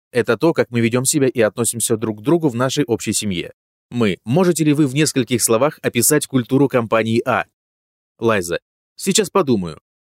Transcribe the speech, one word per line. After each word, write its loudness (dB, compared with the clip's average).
Это 0
то, 2
как -2
мы -2
ведем 0
себя 0
и 0
относимся 0
друг -6
к -20
другу 0
в -4
нашей -2
общей -4
семье. -6
Мы. 0
Можете 2
ли 4
вы 2
в -6
нескольких 0
словах 2
описать 0
культуру 2
компании 0
А? 0
Лайза. 0
Сейчас -2
подумаю. 0